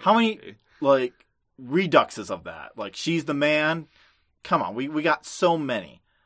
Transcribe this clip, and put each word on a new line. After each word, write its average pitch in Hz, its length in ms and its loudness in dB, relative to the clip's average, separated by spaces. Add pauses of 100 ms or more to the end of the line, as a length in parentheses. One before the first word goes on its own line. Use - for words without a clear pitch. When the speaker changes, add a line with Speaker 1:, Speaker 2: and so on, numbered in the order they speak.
Speaker 1:
How 190 120 4
many, 220 240 2
Speaker 2:
Okay. - 180 -18 (260)
Speaker 1:
like, 135 320 4 (480)
reduxes 135 680 2
of 90 160 -8
that? 82 320 -14
Like, 101 180 -10
She's 165 300 -2
the 151 80 -4
Man? 151 540 0 (560)
Come 165 180 0
on, 98 140 -6
we, 131 120 -4
we 156 160 -4
got 156 220 0
so 170 320 0
many. 120 440 -6 (240)